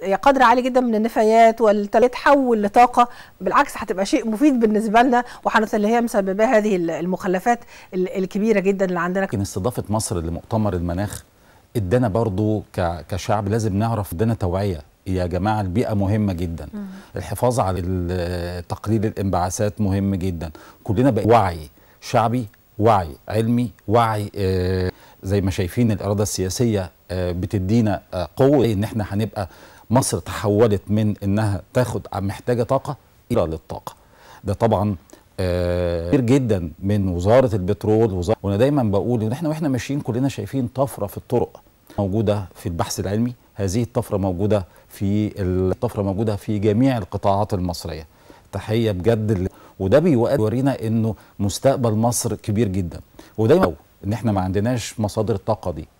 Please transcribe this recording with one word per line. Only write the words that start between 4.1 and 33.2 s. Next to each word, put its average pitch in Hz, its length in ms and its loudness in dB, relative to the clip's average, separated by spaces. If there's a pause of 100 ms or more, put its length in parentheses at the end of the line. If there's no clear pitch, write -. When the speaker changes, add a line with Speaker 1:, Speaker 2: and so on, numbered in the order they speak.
Speaker 1:
مفيد 254 320 2
بالنسبه 220 420 4
لنا، 240 220 2 (200)
وحنت 214 300 0
اللي 208 140 2
هي 233 120 2
مسببه 208 440 0
هذه 214 320 2
ال-، 170 140 -2
المخلفات 185 680 -2 (360)
ال-، 185 240 -2
الكبيره 202 420 0
جدا 196 240 0
اللي 180 160 -2
عندنا. 180 220 -2
Speaker 2:
لكن 190 180 -2
استضافه 101 480 -4
مصر 104 320 -2
لمؤتمر 90 540 -2
المناخ 87 500 -4 (520)
ادانا 117 320 2
برضو 107 540 0 (140)
ك-، 85 320 -2
كشعب 101 400 -2
لازم 107 280 0
نعرف، 110 360 -2
ادانا 113 220 0
توعيه 92 460 -2 (260)
يا 92 200 -2
جماعه، 95 340 -2
البيئه 101 340 -2
مهمه 101 380 0
جدا، 82 420 -6
Speaker 1:
مم. 202 120 -12 (300)
Speaker 2:
الحفاظ 120 440 -2
على 95 240 -2
ال-، 87 840 -4
تقليل 107 400 -2
الانبعاثات 95 760 -2
مهم 98 340 0
جدا، 85 360 -4 (340)
كلنا 113 260 2
بقى 104 160 0
وعي 101 320 4 (420)
شعبي، 117 460 0 (320)
وعي 104 300 4 (200)
علمي، 113 420 0 (180)
وعي، 110 480 2
آه، 92 540 0 (320)
زي 98 180 0
ما 92 100 0
شايفين 107 400 0
الإرادة 101 320 -2
السياسية، 101 680 -2 (200)
آه، 90 220 -4
بتدينا، 95 680 0 (120)
آه، 92 220 -4
قوة 139 300 4
إن 104 180 0
إحنا 107 240 -4
هنبقى 104 400 -6 (420)
مصر 117 280 0
تحولت 104 680 0
من 107 340 0
إنها 101 400 -2 (120)
تاخد 117 380 -2
ع-، 95 80 -6
محتاجة 113 420 -4
طاقة 135 340 -4 (360)